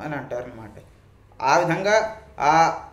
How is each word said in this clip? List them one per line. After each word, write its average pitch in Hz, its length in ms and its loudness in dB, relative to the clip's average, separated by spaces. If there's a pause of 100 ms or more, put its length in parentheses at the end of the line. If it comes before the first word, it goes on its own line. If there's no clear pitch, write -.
అని 151 100 -8
అంటారనమాట. 123 560 -12 (680)
ఆ 143 160 4
విధంగా 190 640 0 (180)
ఆ 156 540 2